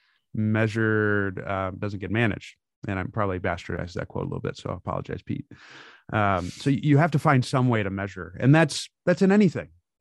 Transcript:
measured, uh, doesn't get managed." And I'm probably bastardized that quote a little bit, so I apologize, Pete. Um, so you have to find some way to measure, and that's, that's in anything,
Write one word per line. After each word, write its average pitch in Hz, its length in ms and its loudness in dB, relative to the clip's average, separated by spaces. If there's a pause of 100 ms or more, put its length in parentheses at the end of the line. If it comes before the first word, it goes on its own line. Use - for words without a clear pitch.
(340)
measured, 107 1120 0
uh, 95 320 -4
doesn't 101 220 -6
get 92 120 -8
managed." 110 440 -2 (320)
And 95 120 -4
I'm 92 100 -6
probably 98 300 -4
bastardized 87 540 -6
that - 140 -8
quote 92 180 -8
a - 20 -6
little 87 120 -8
bit, - 160 -6
so - 140 -12
I - 60 -6
apologize, - 480 -8
Pete. - 220 -8 (680)
Um, 98 360 0
so - 200 -4
you 139 280 4
have 160 140 4
to 151 80 2
find 135 240 4
some 127 260 0
way 113 140 2
to 98 60 -4
measure, 95 500 -8
and 135 140 8
that's, 160 340 2 (180)
that's 175 180 2
in 190 80 6
anything, 185 380 2 (320)